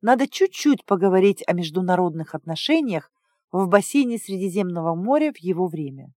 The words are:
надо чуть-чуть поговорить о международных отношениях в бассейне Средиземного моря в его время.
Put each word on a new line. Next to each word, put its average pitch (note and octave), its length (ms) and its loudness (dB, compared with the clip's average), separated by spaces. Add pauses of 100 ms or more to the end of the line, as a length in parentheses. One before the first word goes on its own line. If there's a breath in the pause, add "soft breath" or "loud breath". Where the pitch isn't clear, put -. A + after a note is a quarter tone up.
надо B3 260 2
чуть-чуть - 560 0
поговорить F#3+ 640 4
о - 60 0
международных F3 800 -2
отношениях E3+ 760 -4 (400)
в F#3+ 180 -2
бассейне A#3 500 2
Средиземного F3+ 760 -4
моря C#4 360 0
в - 60 -16
его F3+ 300 -2
время. C#3 520 -10